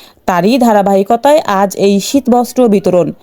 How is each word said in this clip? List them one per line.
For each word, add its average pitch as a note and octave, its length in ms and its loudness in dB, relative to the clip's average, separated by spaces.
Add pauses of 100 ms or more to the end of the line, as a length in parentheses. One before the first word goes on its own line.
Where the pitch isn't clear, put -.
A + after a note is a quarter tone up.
(260)
তারই F#3 280 0 (120)
ধারাবাহিকতায় G#3 760 2 (180)
আজ G3 180 0
এই G3+ 180 0 (100)
শীতবস্ত্র B3 560 -2 (120)
বিতরণ। F3+ 340 0 (160)